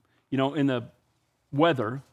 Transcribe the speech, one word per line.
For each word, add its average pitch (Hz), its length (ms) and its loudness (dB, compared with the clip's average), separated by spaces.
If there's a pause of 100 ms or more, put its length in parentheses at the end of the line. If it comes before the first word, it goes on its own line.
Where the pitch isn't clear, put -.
(300)
you 135 80 -2
know, 139 160 0
in 143 120 0
the 123 220 -2 (640)
weather 139 500 0 (100)